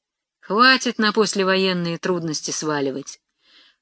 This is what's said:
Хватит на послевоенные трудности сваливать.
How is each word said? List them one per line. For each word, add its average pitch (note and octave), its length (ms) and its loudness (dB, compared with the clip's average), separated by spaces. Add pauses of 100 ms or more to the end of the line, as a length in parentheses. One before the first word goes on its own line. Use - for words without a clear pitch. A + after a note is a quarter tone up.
(400)
Хватит B3 580 2
на G#3+ 140 2
послевоенные F#3+ 880 0
трудности E3 520 -4
сваливать. C#3+ 680 -4 (600)